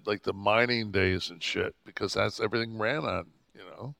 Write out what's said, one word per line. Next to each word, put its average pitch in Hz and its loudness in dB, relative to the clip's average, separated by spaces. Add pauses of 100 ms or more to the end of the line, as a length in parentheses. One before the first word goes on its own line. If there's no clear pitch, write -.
like, 104 -2
the 95 -2
mining 107 4
days 92 2
and 85 -16
shit, 98 -2 (100)
because - -4
that's, 104 0
everything 113 -2
ran 131 0
on, 92 -2 (280)
you 101 -20
know. 131 -12